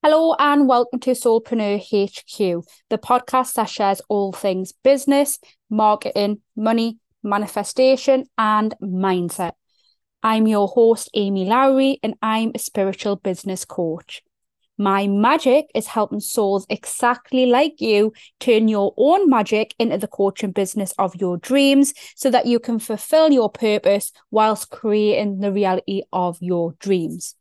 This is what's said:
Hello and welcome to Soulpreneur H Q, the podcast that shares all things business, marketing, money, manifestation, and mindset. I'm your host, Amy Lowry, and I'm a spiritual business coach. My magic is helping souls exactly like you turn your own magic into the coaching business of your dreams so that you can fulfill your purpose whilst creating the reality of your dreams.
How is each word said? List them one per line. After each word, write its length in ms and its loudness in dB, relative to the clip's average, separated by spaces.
Hello 360 4
and 280 4
welcome 340 2
to 100 -2
Soulpreneur 680 0
H 340 -2
Q, 380 -4
the 80 -2
podcast 560 -2
that 160 -2
shares 400 -2
all 240 -2
things 380 -4
business, 680 2
marketing, 720 0
money, 420 -2
manifestation, 1040 0
and 460 2
mindset. 720 -2
I'm 240 2
your 200 2
host, 460 2
Amy 320 -2
Lowry, 560 2
and 180 -4
I'm 360 0
a 20 -6
spiritual 600 -4
business 460 -6
coach. 600 -8
My 300 0
magic 680 2
is 100 -2
helping 340 -4
souls 480 -2
exactly 760 -2
like 340 0
you 320 2
turn 280 2
your 300 0
own 320 4
magic 480 0
into 220 -2
the 80 -6
coaching 440 -2
business 460 -4
of 200 -2
your 200 -4
dreams 560 2
so 160 -2
that 160 2
you 120 2
can 200 -4
fulfill 520 0
your 200 2
purpose 600 0
whilst 400 0
creating 680 0
the 100 -2
reality 500 -2
of 300 -4
your 380 -4
dreams. 600 -4